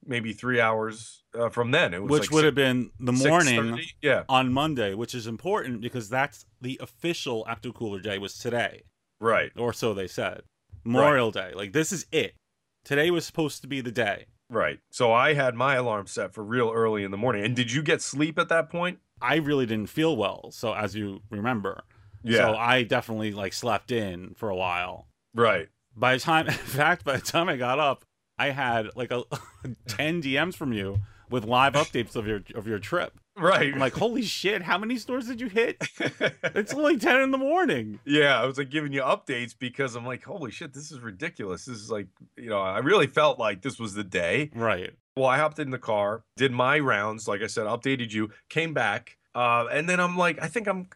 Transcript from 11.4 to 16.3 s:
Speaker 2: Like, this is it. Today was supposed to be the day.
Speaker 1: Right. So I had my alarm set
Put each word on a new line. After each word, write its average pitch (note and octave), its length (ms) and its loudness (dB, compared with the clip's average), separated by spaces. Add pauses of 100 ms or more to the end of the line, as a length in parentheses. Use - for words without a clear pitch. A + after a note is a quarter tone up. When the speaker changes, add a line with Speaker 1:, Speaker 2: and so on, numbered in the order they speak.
Speaker 2:
Like, G2 200 -8
this D#3 180 2
is D#3+ 200 -6
it. B2+ 220 0 (500)
Today D3 260 2
was E3 160 0
supposed - 360 -4
to D3 60 -18
be C3+ 140 -4
the A#2+ 100 -6
day. G#2 340 -2 (220)
Speaker 1:
Right. E2 300 0 (120)
So A#2 220 4
I C3+ 220 6
had C3 200 2
my C3 200 2
alarm A2 320 0
set G2 260 -6